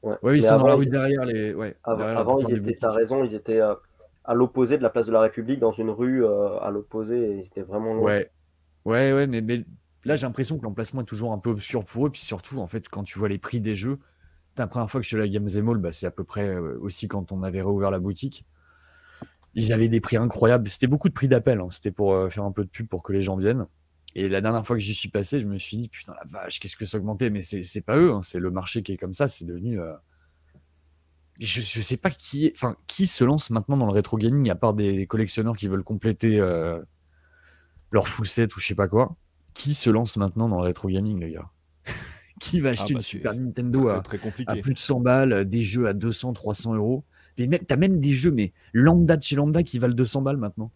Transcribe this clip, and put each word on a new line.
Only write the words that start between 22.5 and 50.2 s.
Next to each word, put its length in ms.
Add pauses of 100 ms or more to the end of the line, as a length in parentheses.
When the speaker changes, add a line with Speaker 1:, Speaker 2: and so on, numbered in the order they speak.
Speaker 2:
peu 140
de 40
pub 180
pour 160
que 100
les 80
gens 160
viennent. 300 (480)
Et 140
la 120
dernière 240
fois 100
que 60
j'y 120
suis 160
passé, 300
je 80
me 100
suis 200
dit, 120
putain, 240
la 140
vache, 320
qu'est-ce 160
que 100
c'est 120
augmenté. 320
Mais 120
c'est, 220
c'est 180
pas 160
eux, 160
hein, 80
c'est 180
le 120
marché 320
qui 100
est 40
comme 160
ça, 140
c'est 180
devenu, 340
euh, 140 (1500)
je, 220
je 200
sais 160
pas 140
qui 360
est, 80
enfin, 220 (100)
qui 200
se 160
lance 260
maintenant 280
dans 80
le 60
rétro 260
gaming, 320
à 60
part 180
des 340
collectionneurs 480
qui 120
veulent 160
compléter, 560
euh, 400 (1120)
leur 160
full 200
set 280
ou 40
je 80
sais 80
pas 120
quoi. 280 (380)
Qui 220
se 160
lance 260
maintenant 320
dans 80
le 60
rétro 260
gaming, 300
les 120
gars ? 200 (340)
<laughs> 540
Qui 200
va 100
Speaker 3:
Ah 20
Speaker 2:
acheter 240
Speaker 3:
bah, 20
Speaker 2:
une 40
Speaker 3:
c'est, 160
Speaker 2:
Super 180
Speaker 3:
c'est 40
Speaker 2:
Nintendo 480
Speaker 3:
très, 100
Speaker 2:
à, 40
Speaker 3:
très 160
compliqué. 340
Speaker 2:
à 40
plus 180
de 60
cent 200
balles, 460
des 160
jeux 260
à 60
deux 180
cents, 220
trois 220
cents 180
euros ? 300 (360)
Mais 80
même, 180
t'as 120
même 220
des 140
jeux, 160
mais 240 (200)
lambda 440
de 60
chez 120
lambda 280
qui 160
valent 160
deux 100
cents 160